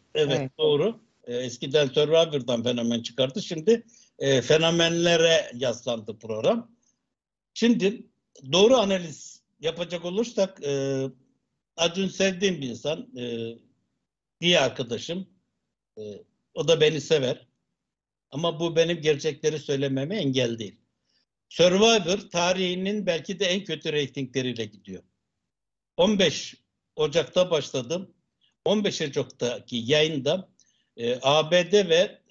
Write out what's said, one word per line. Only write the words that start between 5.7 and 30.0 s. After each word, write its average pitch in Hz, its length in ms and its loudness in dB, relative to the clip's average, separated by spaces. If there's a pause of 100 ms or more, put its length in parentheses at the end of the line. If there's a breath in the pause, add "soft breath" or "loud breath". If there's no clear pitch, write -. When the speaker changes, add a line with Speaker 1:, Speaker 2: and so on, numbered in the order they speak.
Speaker 1:
program. 127 520 -4 (840)
Şimdi 220 520 0 (460)
doğru 214 240 6
analiz 190 640 -2 (180)
yapacak 170 440 -6
olursak, 190 600 -4
e, 139 400 -2 (720)
Acun 170 320 0
sevdiğim 185 520 0
bir 131 80 -6
insan, 143 480 -6
e, 117 380 -8 (840)
iyi 170 180 4
arkadaşım. 131 680 -4 (720)
E, 107 40 -12 (520)
o 156 140 0
da 160 120 6
beni 151 200 4
sever. 139 460 0 (840)
Ama 165 300 -4
bu 170 160 -2
benim 165 240 2
gerçekleri 151 580 -2
söylememe 139 580 -4
engel 131 420 0
değil. 101 180 -12 (720)
Survivor 190 720 4 (120)
tarihinin 185 760 -2
belki 170 340 -4
de 190 60 0
en 180 180 -2
kötü 156 280 -6
reytingleriyle 131 720 -4
gidiyor. 95 380 -16 (920)
On 196 220 4
beş - 360 0 (420)
Ocak'ta 160 540 0
başladım. 156 640 -4 (500)
On 202 200 2
beş 175 180 -4
Ocak'taki 123 760 -6
yayında, 151 720 0 (480)